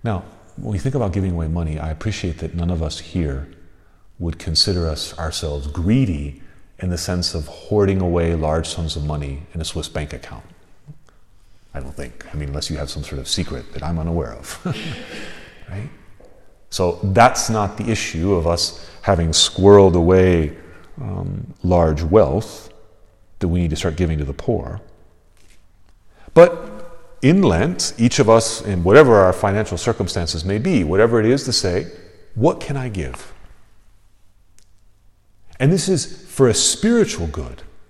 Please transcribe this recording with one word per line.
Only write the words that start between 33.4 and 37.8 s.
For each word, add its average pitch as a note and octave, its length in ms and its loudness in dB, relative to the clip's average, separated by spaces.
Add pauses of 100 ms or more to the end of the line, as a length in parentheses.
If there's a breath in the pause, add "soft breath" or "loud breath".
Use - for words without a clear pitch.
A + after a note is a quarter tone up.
And C#3 120 4
this F#3+ 160 0
is F#3 180 0
for - 440 0
a G#2+ 40 2
spiritual G#3+ 760 0
good B1 340 -10 (280)